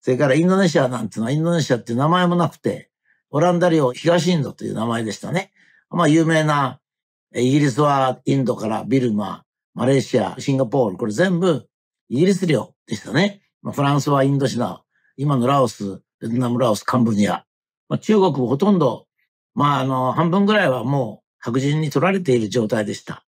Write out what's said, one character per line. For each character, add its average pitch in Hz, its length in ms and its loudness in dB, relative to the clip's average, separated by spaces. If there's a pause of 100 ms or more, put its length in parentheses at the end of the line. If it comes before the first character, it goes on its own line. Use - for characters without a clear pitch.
そ 131 100 -2
れ 127 60 2
か 147 100 2
ら 131 80 4
イ 160 80 2
ン 180 40 4
ド 190 100 4
ネ 196 100 4
シ 156 120 2
ア 131 100 2
な 120 120 -6
ん 110 80 -6
て - 60 -14
い - 20 -6
う - 40 -6
の 113 40 -2
は、 123 60 -2
イ 151 80 0
ン 160 40 0
ド 170 100 0
ネ 165 80 0
シ 139 120 0
ア 117 40 0
っ - 20 -6
て 117 140 -8
い - 20 -2
う - 20 0
名 143 120 2
前 180 180 2
も 175 80 0
な 175 140 0
く - 80 -14
て、 - 340 -6 (400)
オ 143 80 -2
ラ 175 120 2
ン 175 80 0
ダ 175 100 2
領 147 240 2
東 170 380 0
イ 175 40 2
ン 143 80 0
ド 101 80 -6
と - 140 -14
い 107 40 -6
う 101 60 -6
名 107 100 -4
前 117 180 -4
で 107 80 -6
し - 80 -12
た 98 120 -10
ね。 185 200 -6 (380)
ま 170 140 0
あ、 156 40 4
有 160 180 4
名 160 180 2
な、 143 360 -2 (540)
え 113 60 -4
ー、 - 20 2
イ 127 100 2
ギ 147 100 4
リ 143 100 2
ス 123 100 -2
は 135 440 2
イ 139 100 0
ン 135 100 0
ド 120 100 -2
か 107 120 -8
ら 104 180 -4
ビ 127 140 2
ル 123 140 0
マ、 95 300 -6 (300)
マ 117 140 -2
レ 135 100 4
ー 123 40 2
シ 117 180 -2
ア、 95 180 -4
シ 139 160 -2
ン 131 40 0
ガ 131 100 0
ポ 127 180 0
ー 98 60 -2
ル、 90 60 -10
こ 117 100 -4
れ 104 40 -4
全 170 280 0
部 170 280 0 (420)
イ 120 100 -2
ギ 175 80 6
リ 202 80 4
ス 185 100 -4
領 135 300 -2 (100)
で 113 100 -8
し - 80 -14
た - 80 -12
ね。 196 300 0 (200)
ま 107 100 -10
あ、 - 20 -12
フ 143 80 -4
ラ 143 140 2
ン 139 60 0
ス 151 100 -4
は 139 120 2
イ 139 60 2
ン 139 80 0
ド 135 100 0
シ 113 120 -4
ナ、 98 240 -8 (340)
今 139 200 0
の 120 100 0
ラ 139 160 2
オ 120 40 2
ス、 98 340 -10 (180)
ベ 113 100 -8
ト 113 60 -4
ナ 123 140 -2
ム、 120 100 -2
ラ 127 100 2
オ 104 60 0
ス、 - 80 -10
カ - 140 -2
ン 123 60 2
ボ 113 100 2
ジ 101 140 2
ア。 - 180 -4 (440)
ま 143 60 -2
あ、 - 20 -4
中 - 220 0
国 185 140 2
も 127 140 -2
ほ 135 100 0
と 196 140 2
ん 190 60 4
ど、 131 300 -2 (480)
ま 143 220 2
あ、 - 20 0
あ 131 40 -2
の、 127 280 -2
半 160 180 0
分 196 160 2
ぐ 214 80 2
ら 196 120 2
い 147 40 2
は 120 140 -2
も 127 400 -4
う - 60 -20 (100)
白 120 200 -4
人 147 220 0
に 151 80 -2
取 139 140 0
ら 185 80 2
れ 196 80 -2
て 135 160 0
い 120 40 2
る 107 100 -2
状 110 180 -2
態 107 180 -2
で 104 80 -8
し - 100 -14
た。 - 280 -16